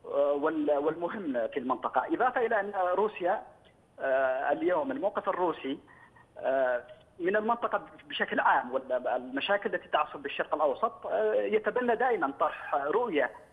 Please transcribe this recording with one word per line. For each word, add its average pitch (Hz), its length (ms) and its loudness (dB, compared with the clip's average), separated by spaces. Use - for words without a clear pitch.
آه، 143 260 2
وال-، 151 400 0
والمهم 151 760 0
في 139 120 -4
المنطقة. 123 540 0
إضافة 247 320 2
إلى 226 140 2
أن 202 160 -4
روسيا، 185 680 0
آه، 135 520 0
اليوم 160 400 2
الموقف 196 380 -2
الروسي، 170 500 -2
آه، 127 440 2
من 180 160 0
المنطقة 214 460 0
بشكل - 300 -2
عام 139 340 2
والمشاكل 131 1040 -2
التي - 120 -6
تعصف 156 300 0
بالشرق 147 380 -4
الأوسط، 156 520 0
آه، 214 260 2
يتبنى 214 600 2
دائما 214 440 0
طرح - 360 -2
رؤية 151 560 0